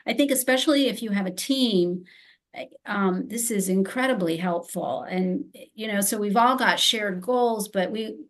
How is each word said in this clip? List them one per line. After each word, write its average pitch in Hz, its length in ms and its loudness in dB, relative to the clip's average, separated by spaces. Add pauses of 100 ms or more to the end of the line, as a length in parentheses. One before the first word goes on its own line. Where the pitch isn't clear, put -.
I 233 60 -2
think 277 180 4
especially 262 580 2
if 208 140 -4
you 220 100 -4
have 196 120 0
a 185 60 -4
team, 185 720 0 (840)
um, 196 400 0
this 233 240 -4
is 196 180 -2
incredibly 190 680 0
helpful. 175 680 -4
And, 185 420 -2 (300)
you 214 140 -8
know, 202 120 0
so 202 180 0
we've 208 180 0
all 247 200 6
got 196 220 2
shared 202 420 0
goals, 233 460 0
but 190 240 -2
we, 220 240 -6 (160)